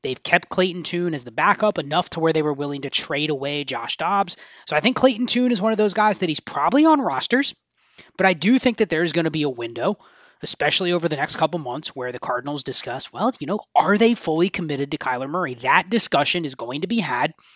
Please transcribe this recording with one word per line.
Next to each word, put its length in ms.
They've 200
kept 260
Clayton 340
Tune 320
as 100
the 60
backup 480
enough 320
to 100
where 120
they 100
were 100
willing 300
to 80
trade 400
away 340
Josh 320
Dobbs. 400
So 100
I 40
think 160
Clayton 320
Tune 240
is 100
one 100
of 60
those 160
guys 240
that 100
he's 120
probably 440
on 160
rosters, 540
but 80
I 80
do 240
think 200
that 120
there's 220
gonna 180
be 140
a 40
window 500
especially 500
over 160
the 80
next 200
couple 240
months 340
where 180
the 60
Cardinals 460
discuss, 480
well, 260
you 80
know, 140
are 220
they 180
fully 340
committed 420
to 80
Kyler 320
Murray? 240
That 340
discussion 560
is 120
going 240
to 80
be 100
had, 340